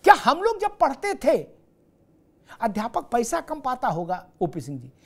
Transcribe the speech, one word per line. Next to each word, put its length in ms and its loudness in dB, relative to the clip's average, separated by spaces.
क्या 100 10
हम 280 2
लोग 180 0
जब 180 -4
पढ़ते 360 0
थे, 320 2
अध्यापक 440 -4
पैसा 360 -2
कम 200 -10
पाता 280 -2
होगा 420 -4
ओपी 200 -2
सिंह 200 -10
जी, 120 -20